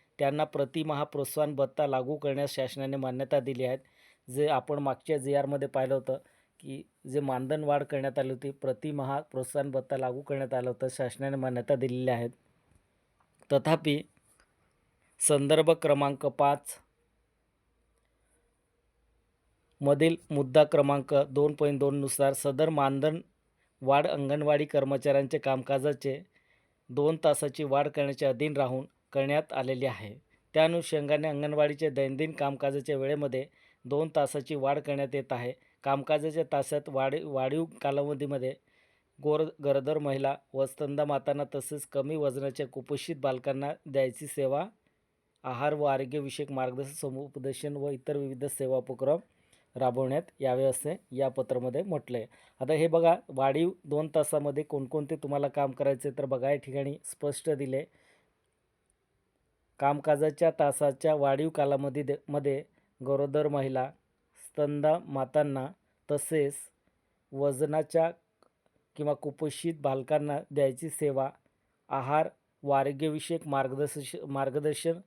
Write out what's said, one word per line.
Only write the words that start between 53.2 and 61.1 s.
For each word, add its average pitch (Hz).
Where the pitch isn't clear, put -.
वाढीव 139
दोन 151
तासामध्ये 147
कोणकोणते 147
तुम्हाला 143
काम 139
करायचे, 139
तर 139
बघा, 131
या 147
ठिकाणी 139
स्पष्ट -
दिले. 139
कामकाजाच्या 147
तासाच्या 147